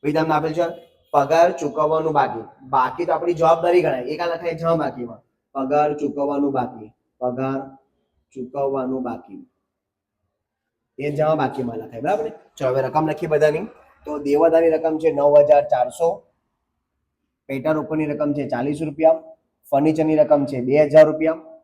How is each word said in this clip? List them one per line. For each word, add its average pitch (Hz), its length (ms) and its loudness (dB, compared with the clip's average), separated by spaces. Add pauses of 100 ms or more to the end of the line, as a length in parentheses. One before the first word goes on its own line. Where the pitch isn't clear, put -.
પછી 147 120 -2
તમને 160 200 0
આપેલ 156 220 -2
છે 175 80 2 (480)
પગાર 165 360 4 (100)
ચૂકવવાનું 156 600 -2
બાકી, 110 260 -2 (280)
બાકી 135 340 0
તો 170 60 0
આપણી 165 280 -2
જવાબદારી 170 440 4
ગણાય, 131 260 -2
એક 156 100 -8
આ 170 100 -2
લખાય 165 300 -6
જમા 165 220 0
બાકીમાં, 123 380 -10 (340)
પગાર 147 340 0 (100)
ચૂકવવાનું 143 580 -2
બાકી, 117 320 -8 (320)
પગાર 131 380 -4 (760)
ચૂકવવાનું 131 760 -6
બાકી, - 340 -14 (1600)
એ 143 180 -4
જમા 151 240 2
બાકીમાં 123 400 -4
લખાય, 117 240 -12
બરાબર? 151 200 -2 (300)
ચલો, 135 140 -4
હવે 131 180 0
રકમ 156 240 -2
લખીએ 156 220 -6
બધાની. 151 320 2 (400)
તો 147 60 -10 (160)
દેવાદારની 160 480 4
રકમ 156 260 -2
છે 160 100 2
નવ 143 240 4 (140)
હજાર 143 140 6 (100)
ચારસો, 127 340 0 (1400)
પેટા 139 280 -2
રોકડની 151 340 -4
રકમ 147 260 -2
છે 135 160 -6
ચાલીસ 139 340 -4
રૂપિયા, 156 340 2 (460)
ફર્નિચરની 156 560 0
રકમ 147 260 4
છે 139 80 -6 (100)
બે 131 60 0 (200)
હજાર 156 160 10
રૂપિયા 156 340 -4 (200)